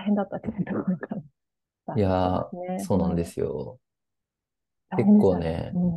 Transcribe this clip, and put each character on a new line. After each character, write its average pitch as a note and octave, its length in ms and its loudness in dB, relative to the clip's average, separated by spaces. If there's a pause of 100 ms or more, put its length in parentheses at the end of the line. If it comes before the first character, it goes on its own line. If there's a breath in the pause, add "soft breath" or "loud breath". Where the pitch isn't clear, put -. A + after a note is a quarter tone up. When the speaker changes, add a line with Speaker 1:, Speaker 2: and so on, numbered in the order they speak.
Speaker 1:
変 G#3 100 2
だ G3+ 80 0
っ F#3+ 60 -8
た - 80 -10
っ - 20 -8
て - 80 -10
い A3+ 100 -8
う F#3 60 -2
と - 80 -6
こ - 180 -2
ろ F3+ 80 0
か - 180 -12
ら。 E3 60 -8 (760)
Speaker 2:
い - 20 0
や G2 100 4
ー、 F#2 400 0
Speaker 1:
そ - 40 -
う F3+ 80 -10
で F3+ 60 -10
す F3+ 40 -6
ね。 F#3 140 -4
Speaker 2:
そ G#2 100 0
う - 20 2
な F2+ 120 0
ん F2+ 80 0
で E2+ 80 -2
す - 160 -14
よ。 D2 360 -6 (1160)
Speaker 1:
う - 20 -4
ん。 - 20 0
大 A#2+ 60 2
変 G#3 160 8
で G3 60 6
し G2 60 6
た - 60 2
ね。 E2+ 60 -2
Speaker 2:
結 E2 80 -2
構 - 80 -2
ね、 - 160 -6
Speaker 1:
う F3 220 2